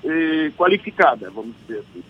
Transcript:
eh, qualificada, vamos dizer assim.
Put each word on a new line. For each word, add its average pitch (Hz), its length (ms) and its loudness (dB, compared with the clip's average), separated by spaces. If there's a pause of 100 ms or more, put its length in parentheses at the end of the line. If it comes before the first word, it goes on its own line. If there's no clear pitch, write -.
eh, 160 520 0
qualificada, 170 720 2
vamos 110 300 -12
dizer 110 180 -10
assim. 92 320 -16